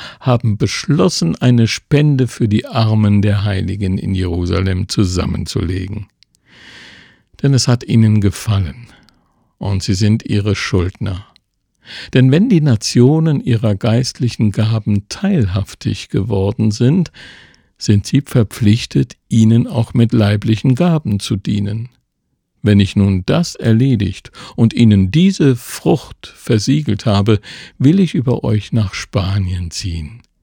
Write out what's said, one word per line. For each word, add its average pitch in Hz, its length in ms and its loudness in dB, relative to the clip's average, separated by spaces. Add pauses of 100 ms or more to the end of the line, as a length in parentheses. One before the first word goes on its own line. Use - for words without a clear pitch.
(180)
haben 113 400 0
beschlossen, 165 760 -2
eine 120 320 2
Spende 143 580 0
für 117 220 -2
die 107 180 0
Armen 107 560 2
der 101 220 0
Heiligen 95 540 -2
in 98 180 -4
Jerusalem 92 720 -2
zusammenzulegen. 92 1200 -4 (1300)
Denn 139 140 2
es 127 140 0
hat 123 160 0
ihnen 110 360 4
gefallen, 98 680 -2 (720)
und 95 260 -4
sie 101 100 -2
sind 107 300 2
ihre 101 320 -2
Schuldner. 95 680 -4 (880)
Denn 131 180 4
wenn 185 180 4
die 175 120 4
Nationen 143 800 2
ihrer 110 340 0
geistlichen 113 800 -2
Gaben 107 560 -2
teilhaftig 107 1000 -4
geworden 104 600 0
sind, 143 420 0 (640)
sind 101 300 0
sie 135 180 0
verpflichtet, 120 920 0 (120)
ihnen 113 380 4
auch - 280 -4
mit 117 180 2
leiblichen 110 600 0
Gaben 156 460 0
zu - 160 -4
dienen. 104 540 -6 (720)
Wenn 104 180 4
ich 98 160 0
nun 98 300 2
das 170 300 0
erledigt 110 760 0 (260)
und 113 160 2
ihnen 104 380 4
diese 160 440 2
Frucht - 800 -4
versiegelt 120 720 -2
habe, 101 360 2 (380)
will 160 220 4
ich 175 140 0
über 123 280 -2
euch 107 300 -2
nach 107 220 -2
Spanien 92 760 -4
ziehen. 82 520 -10 (200)